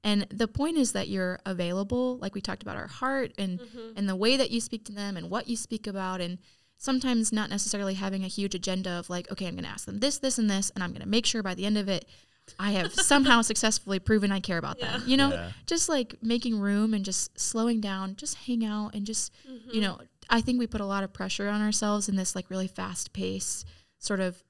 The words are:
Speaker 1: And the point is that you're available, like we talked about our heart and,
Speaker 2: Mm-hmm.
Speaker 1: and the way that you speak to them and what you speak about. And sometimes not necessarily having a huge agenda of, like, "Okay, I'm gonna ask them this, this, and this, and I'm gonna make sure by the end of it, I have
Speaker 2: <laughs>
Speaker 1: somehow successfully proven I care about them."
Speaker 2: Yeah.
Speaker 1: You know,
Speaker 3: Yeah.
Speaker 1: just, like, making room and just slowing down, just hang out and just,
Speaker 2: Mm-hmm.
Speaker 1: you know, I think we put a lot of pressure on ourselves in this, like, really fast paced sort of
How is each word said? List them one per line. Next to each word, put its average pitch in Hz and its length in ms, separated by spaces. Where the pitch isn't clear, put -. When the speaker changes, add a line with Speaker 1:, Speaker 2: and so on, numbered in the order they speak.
Speaker 1:
And 202 260
the 220 180
point 302 300
is 247 140
that - 160
you're 185 380
available, 196 720
like 196 160
we 196 60
talked 196 200
about 202 160
our - 100
heart 262 500
and, 190 220
Speaker 2:
Mm-hmm. 226 380
Speaker 1:
and 202 100
the 185 80
way 226 220
that 262 140
you 226 100
speak 220 240
to 214 60
them 202 260
and 170 120
what 208 180
you 233 100
speak - 300
about. 185 340
And 175 160
sometimes 254 560
not 214 160
necessarily 202 460
having 190 280
a 190 40
huge 196 280
agenda 185 360
of, 175 180
like, 180 220
"Okay, 190 160
I'm 175 80
gonna 180 120
ask - 180
them 196 140
this, 277 200
this, 262 180
and 220 120
this, 196 260
and 196 80
I'm 175 100
gonna - 120
make 220 200
sure 226 180
by 185 120
the 185 100
end 208 120
of 196 120
it, - 180
I 202 140
have 180 220
Speaker 2:
<laughs> - 180
Speaker 1:
somehow 269 300
successfully 214 580
proven 202 320
I 196 80
care 175 200
about - 200
them." 233 220
Speaker 2:
Yeah. 247 60
Speaker 1:
You 262 100
know, 277 140
Speaker 3:
Yeah. - 200
Speaker 1:
just, 330 240
like, 254 320
making 233 380
room 208 340
and 202 100
just - 340
slowing 226 440
down, 190 340
just 294 200
hang 240 280
out 214 320
and 202 100
just, - 280
Speaker 2:
Mm-hmm. 247 280
Speaker 1:
you 220 80
know, 196 180
I 233 100
think 247 200
we 233 80
put 220 120
a 202 60
lot 196 180
of 190 80
pressure 202 380
on 208 120
ourselves 208 460
in 196 80
this, 185 200
like, 185 140
really 190 180
fast 185 440
paced 190 540
sort 196 240
of 180 280